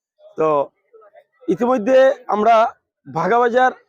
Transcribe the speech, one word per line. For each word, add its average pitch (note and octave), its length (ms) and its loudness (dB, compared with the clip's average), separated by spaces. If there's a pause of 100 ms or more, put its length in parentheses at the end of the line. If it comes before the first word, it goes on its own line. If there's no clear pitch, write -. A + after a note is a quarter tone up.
(360)
তো D3+ 340 -2 (800)
ইতিমধ্যে C4 640 2 (140)
আমরা A3 480 0 (400)
ভাগাবাজার A#3+ 580 0 (160)